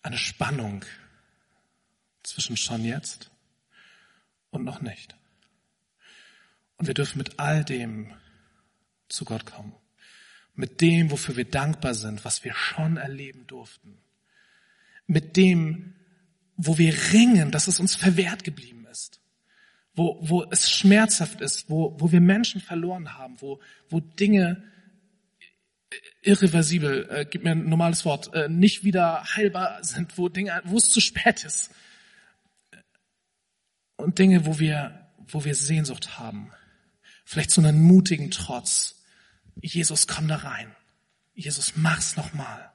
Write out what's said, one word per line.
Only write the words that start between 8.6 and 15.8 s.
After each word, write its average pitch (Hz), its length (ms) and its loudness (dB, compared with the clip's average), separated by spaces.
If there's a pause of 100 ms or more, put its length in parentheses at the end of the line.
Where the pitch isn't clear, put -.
zu - 180 -12
Gott 113 180 -10
kommen. - 320 -20 (760)
Mit - 260 -8
dem, 165 300 4
wofür 139 260 -6
wir 123 80 -2
dankbar 139 500 -4
sind, 107 300 -10
was - 180 -6
wir 120 120 -10
schon 160 420 -4
erleben 135 500 -14
durften. 117 560 -20 (1040)
Mit 156 300 0
dem, 175 580 2 (600)